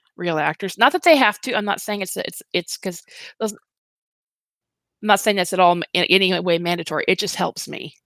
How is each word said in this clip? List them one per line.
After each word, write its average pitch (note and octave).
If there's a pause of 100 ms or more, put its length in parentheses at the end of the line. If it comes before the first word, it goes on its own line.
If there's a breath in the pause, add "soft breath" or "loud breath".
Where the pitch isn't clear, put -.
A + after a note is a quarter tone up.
(160)
real E3+
actors. D#3
Not A#3+
that F4+
they D#4+
have A3
to. B3+
I'm G#3+
not G3+
saying G#3
it's, F#3+
it's, - (100)
it's -
'cause - (380 loud breath)
those, G#3+
I'm G#3 (1400)
not G#3
saying G#3
that's F3+
at F3+
all F3 (140)
in F3+
any F#3
way E3+
mandatory. E3+
It F#3
just G#3
helps -
me, - (120)